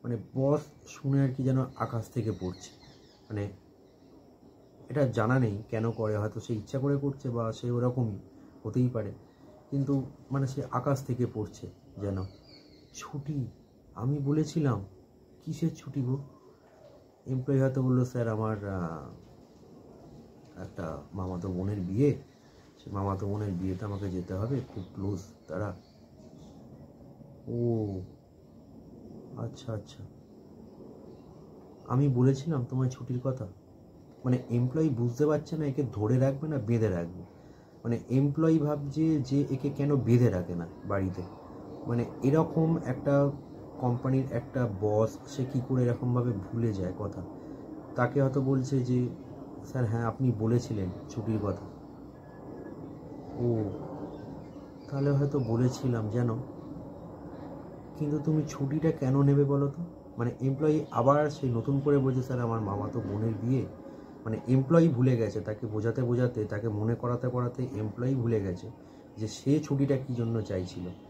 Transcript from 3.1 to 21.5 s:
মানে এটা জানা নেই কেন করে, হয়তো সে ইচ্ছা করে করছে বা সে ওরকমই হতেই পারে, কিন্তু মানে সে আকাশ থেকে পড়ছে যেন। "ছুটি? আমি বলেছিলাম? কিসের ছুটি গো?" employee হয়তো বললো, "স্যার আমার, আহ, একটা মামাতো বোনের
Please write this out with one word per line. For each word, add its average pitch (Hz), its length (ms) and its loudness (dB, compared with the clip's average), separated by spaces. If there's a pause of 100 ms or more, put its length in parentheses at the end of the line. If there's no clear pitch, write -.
মানে 104 140 -4 (1500)
এটা 139 180 2
জানা 117 320 4
নেই 107 160 2 (140)
কেন 113 220 0
করে, 107 260 0
হয়তো 107 220 -2
সে 117 140 -6
ইচ্ছা 107 260 -4
করে 143 180 2
করছে 139 320 -2
বা 117 220 -2
সে - 200 -6
ওরকমই 120 460 2 (460)
হতেই 123 260 2
পারে, 107 220 -4 (580)
কিন্তু 139 240 0 (380)
মানে 135 160 0
সে 139 140 -4 (100)
আকাশ 131 340 2
থেকে 120 280 0
পড়ছে 104 320 -6 (320)
যেন। 101 200 -2 (760)
"ছুটি? 143 540 -6 (480)
আমি 139 240 0
বলেছিলাম? 143 640 2 (600)
কিসের 160 300 -2
ছুটি 135 260 -6
গো?" 127 160 0 (1080)
employee 131 340 2
হয়তো 135 220 4
বললো, 127 240 6
"স্যার 123 220 -2
আমার, 110 300 0 (120)
আহ, 82 360 -4 (1600)
একটা 80 400 -8 (120)
মামাতো 92 360 -4
বোনের 98 320 -2